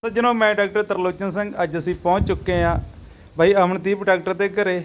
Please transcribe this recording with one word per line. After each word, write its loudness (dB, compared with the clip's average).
ਸੱਜਣੋ, 0
ਮੈਂ 4
ਡਾਕਟਰ 0
ਤਰਲੋਚਨ -2
ਸਿੰਘ। -4
ਅੱਜ -4
ਅਸੀਂ -4
ਪਹੁੰਚ 0
ਚੁੱਕੇ -2
ਹਾਂ 0
ਬਾਈ 6
ਅਮਨਦੀਪ 0
ਡਾਕਟਰ 2
ਦੇ -2
ਘਰੇ -2